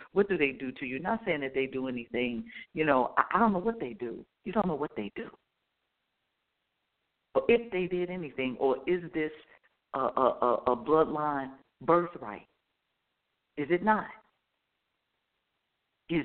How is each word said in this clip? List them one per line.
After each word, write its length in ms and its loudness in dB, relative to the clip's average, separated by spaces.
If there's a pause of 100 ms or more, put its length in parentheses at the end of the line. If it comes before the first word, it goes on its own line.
(140)
What 160 2
do 80 2
they 160 2
do 180 -8
to 140 -10
you? 140 -6
Not 260 -2
saying 160 0
that 120 -4
they 120 0
do 240 -4
anything, 560 -4 (280)
you 120 0
know, 320 4
I, 60 6 (100)
I 60 4
don't 120 4
know 80 0
what 220 -2
they 180 -6
do. 240 -8 (220)
You 80 -6
don't 140 0
know 80 0
what 200 -4
they 220 -6
do. 120 -10 (2000)
But 160 2
if 220 4
they 160 -2
did 220 -2
anything, 480 -6
or 200 2 (100)
is 140 0 (120)
this 180 -2 (640)
a, 40 -2
a, 420 4
a, 120 4 (180)
a 60 4
bloodline 720 2 (320)
birthright? 640 0 (1120)
Is 120 -4
it 140 2
not? 220 2 (2000)
Is 160 2